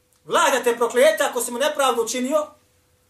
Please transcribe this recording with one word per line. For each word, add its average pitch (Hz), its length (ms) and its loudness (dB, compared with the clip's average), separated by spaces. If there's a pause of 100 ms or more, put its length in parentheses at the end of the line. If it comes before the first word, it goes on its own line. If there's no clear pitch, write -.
(260)
Vlah 277 260 2
da 247 120 0
te 233 140 0
prokleta 262 520 2
ako 254 120 -6
si 240 100 -6
mu 240 80 -6
nepravdu 277 420 0
učinio, 254 460 -2 (640)